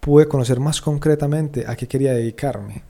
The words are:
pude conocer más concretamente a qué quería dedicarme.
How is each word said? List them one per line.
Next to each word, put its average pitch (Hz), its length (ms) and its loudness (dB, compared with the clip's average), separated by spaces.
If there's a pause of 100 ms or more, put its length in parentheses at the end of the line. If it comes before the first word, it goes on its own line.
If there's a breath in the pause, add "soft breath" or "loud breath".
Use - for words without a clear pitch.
pude 147 260 6
conocer 127 320 0
más 151 220 -2
concretamente 147 840 -2
a 117 120 -6
qué 123 100 -8
quería 135 240 0
dedicarme. 110 800 -6